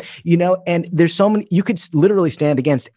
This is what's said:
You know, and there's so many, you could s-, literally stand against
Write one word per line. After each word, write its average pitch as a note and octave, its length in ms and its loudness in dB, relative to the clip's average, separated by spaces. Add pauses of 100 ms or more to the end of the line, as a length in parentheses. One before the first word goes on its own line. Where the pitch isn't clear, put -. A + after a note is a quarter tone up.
(240)
You E3+ 140 2
know, F3+ 280 0
and E3+ 260 -2
there's E3 220 2
so G3+ 160 2
many, G#3+ 220 -2
you F3+ 100 2
could G3 160 -2
s-, - 160 -10
literally F3 380 2
stand D3 260 -2
against C3 400 -2